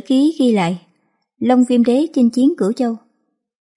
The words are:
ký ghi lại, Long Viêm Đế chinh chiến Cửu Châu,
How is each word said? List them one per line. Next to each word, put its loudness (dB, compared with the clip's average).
ký 0
ghi 2
lại, -2
Long 2
Viêm 2
Đế 0
chinh 2
chiến 2
Cửu -2
Châu, -6